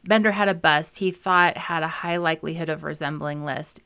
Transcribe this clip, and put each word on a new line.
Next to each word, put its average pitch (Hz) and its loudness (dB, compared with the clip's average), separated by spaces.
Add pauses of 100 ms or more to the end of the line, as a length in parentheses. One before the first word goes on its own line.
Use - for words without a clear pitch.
Bender 214 4
had 202 2
a 190 2
bust 156 2
he 185 0
thought 175 4
had 165 -4
a 160 -2
high 170 -4
likelihood 160 -2
of 156 -4
resembling 147 -6
List, 143 -8